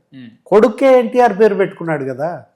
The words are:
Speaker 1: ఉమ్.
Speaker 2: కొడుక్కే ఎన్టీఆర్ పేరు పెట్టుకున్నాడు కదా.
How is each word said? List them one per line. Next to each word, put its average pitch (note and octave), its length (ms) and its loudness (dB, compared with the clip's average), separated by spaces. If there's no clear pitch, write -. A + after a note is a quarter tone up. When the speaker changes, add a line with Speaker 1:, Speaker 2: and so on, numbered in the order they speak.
Speaker 1:
ఉమ్. B2 140 -20
Speaker 2:
కొడుక్కే B3+ 520 2
ఎన్టీఆర్ A#3 400 0
పేరు G#3+ 160 2
పెట్టుకున్నాడు E3 500 -4
కదా. C3+ 400 -10